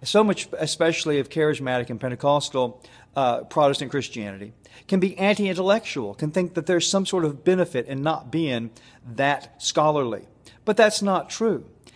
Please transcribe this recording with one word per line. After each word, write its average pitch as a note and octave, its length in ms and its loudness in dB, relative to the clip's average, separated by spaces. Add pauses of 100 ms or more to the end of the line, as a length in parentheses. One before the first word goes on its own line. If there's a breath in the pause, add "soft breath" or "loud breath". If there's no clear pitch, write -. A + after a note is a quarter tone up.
so G3+ 220 4
much G3+ 240 -2 (100)
especially D#3+ 640 0
of C3 100 -4
charismatic C3+ 600 0
and A2+ 100 -8
Pentecostal, C3 840 -2 (320 loud breath)
uh, B2 300 0
Protestant C#3 480 2
Christianity, G#2 600 -8 (360 loud breath)
can F#3+ 100 2
be F#3 180 0
anti-intellectual, F#3+ 1000 0
can D3+ 180 -4
think F3 220 -2
that D#3+ 120 -4
there's E3+ 220 2
some G3 180 0
sort F3+ 180 0
of C#3+ 200 -4
benefit F3 420 2
in C3+ 160 -6
not D3 300 -4
being B2+ 400 -2 (340 loud breath)
that C3+ 560 -2
scholarly. D3 640 0 (380 loud breath)
But G#3+ 120 0
that's G#3+ 260 4
not F#3+ 280 0
true. G#3+ 360 -2 (300 loud breath)